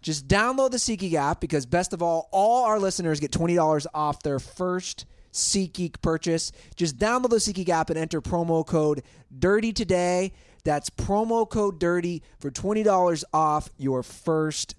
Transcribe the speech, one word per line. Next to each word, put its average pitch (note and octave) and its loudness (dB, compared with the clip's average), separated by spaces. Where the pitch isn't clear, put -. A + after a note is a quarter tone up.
Just D3 -6
download B3 2
the B3 -4
SeatGeek G3 -2
app D3+ 0
because, C#3+ -2
best E3+ 0
of F3 -6
all, E3+ 0
all A3+ 4
our G#3+ 2
listeners F3+ -2
get D3 -4
twenty E3+ 0
dollars D#3 2
off D3+ -2
their C#3+ -2
first F3+ -6
SeatGeek - -2
purchase. E3 -2
Just D#3 -2
download B3 0
the A#3 4
SeatGeek G3 -2
app D#3+ 0
and D#3+ -2
enter D#3+ -4
promo E3 0
code D3+ 0
dirty G#3 2
today. F3+ 0
That's D3 0
promo A3+ 0
code G3+ -2
dirty F3 -2
for C#3+ -6
twenty G#3+ -2
dollars F3+ 4
off D3+ 2
your C3 -2
first - -4